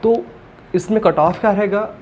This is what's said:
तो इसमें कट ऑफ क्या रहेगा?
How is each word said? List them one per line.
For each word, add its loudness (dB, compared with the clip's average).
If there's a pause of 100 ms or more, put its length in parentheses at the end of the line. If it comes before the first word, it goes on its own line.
तो 2 (500)
इसमें 0
कट 2
ऑफ 0
क्या 2
रहेगा? -2